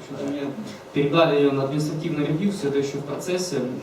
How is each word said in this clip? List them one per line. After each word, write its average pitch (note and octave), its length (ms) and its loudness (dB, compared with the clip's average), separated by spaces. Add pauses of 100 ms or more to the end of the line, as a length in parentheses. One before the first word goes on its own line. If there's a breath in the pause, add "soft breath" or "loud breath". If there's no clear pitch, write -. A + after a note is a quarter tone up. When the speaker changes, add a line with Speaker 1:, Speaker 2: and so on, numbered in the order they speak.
Speaker 1:
что-то C#3 180 -8
Speaker 2:
Да. C#3+ 60 -4
Speaker 1:
мне C#3+ 120 -4 (520 loud breath)
передали D3 460 6
её C#3+ 120 6
на C3+ 120 2
административный D3 640 -2
ревью, F3+ 240 2
всё - 160 -2
это C#3 100 0
ещё C#3 220 0
в D3 60 -6
процессе. F3+ 540 -2 (240)